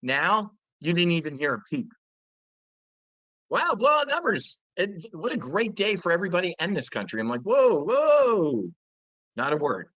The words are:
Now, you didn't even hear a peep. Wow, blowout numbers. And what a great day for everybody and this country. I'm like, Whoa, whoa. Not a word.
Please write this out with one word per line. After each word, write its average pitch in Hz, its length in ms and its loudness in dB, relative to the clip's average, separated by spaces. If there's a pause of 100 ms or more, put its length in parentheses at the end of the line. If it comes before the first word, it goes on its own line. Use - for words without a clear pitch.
Now, 165 500 0 (280)
you 156 120 -2
didn't 175 200 2
even 156 220 -2
hear 139 200 -2
a 107 60 -6
peep. - 320 -6 (1600)
Wow, 294 280 0
blowout 285 320 2
numbers. 285 520 -2 (160)
And 185 360 -4
what 185 200 -6
a 311 40 -4
great 202 380 -2
day 202 220 0
for 170 160 -2
everybody 180 460 0
and 185 180 -2
this 135 120 -4
country. 110 320 -6
I'm 110 80 -2
like, 123 140 -4
Whoa, 226 400 4
whoa. 427 880 2 (680)
Not 135 160 -2
a 151 40 0
word. 127 400 0